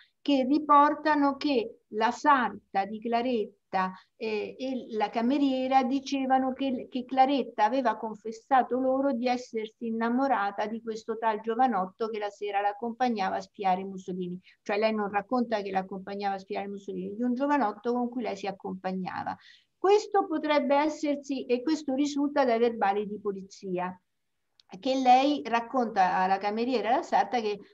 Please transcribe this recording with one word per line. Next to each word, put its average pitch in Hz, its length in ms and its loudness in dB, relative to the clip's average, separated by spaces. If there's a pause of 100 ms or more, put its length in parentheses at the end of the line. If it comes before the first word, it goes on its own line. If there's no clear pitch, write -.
(220)
che 262 260 2
riportano 294 880 4
che 269 520 -2
la 220 220 0
sarta 233 760 0
di 214 120 -10
Claretta, 220 920 -2 (240)
eh, 208 420 -6
e 254 280 -6 (100)
la 208 140 0
cameriera 262 720 2
dicevano 262 720 0
che, 262 340 -4
che 247 160 -6
Claretta 269 600 2
aveva 240 340 2
confessato 226 840 -2
loro 269 320 2
di 240 160 -2
essersi 233 600 -6
innamorata 226 760 0
di 220 160 -6
questo 220 380 -8
tal 220 240 -2
giovanotto 220 680 0
che 220 100 -6
la 208 120 -4
sera 202 320 -4
l'accompagnava 208 760 -2
a 196 60 -4
spiare 190 420 -2
Mussolini. 185 560 -8 (220)
Cioè 208 160 -2
lei 220 160 2
non 208 160 -2
racconta 226 500 -2
che 196 100 -6
l'accompagnava 196 680 -4
a - 20 -8
spiare 196 280 -8
Mussolini, 202 480 -8
di 220 80 -6
un 247 120 0
giovanotto 247 580 0
con 247 160 -2
cui 240 140 -6
lei 196 140 -6
si 190 100 -8
accompagnava. 185 920 -6 (400)
Questo 403 500 2
potrebbe 294 500 2
essersi, 294 680 -2
e 247 180 0
questo 302 320 -2
risulta 285 520 2
dai 226 120 2
verbali 214 480 2
di 202 140 -8
polizia, 190 720 -6 (840)
che 262 160 0
lei 262 500 6
racconta 220 720 2
alla 185 200 4
cameriera 214 540 0
e - 20 4
alla 320 100 2
sarta 208 380 2
che 208 180 -2 (160)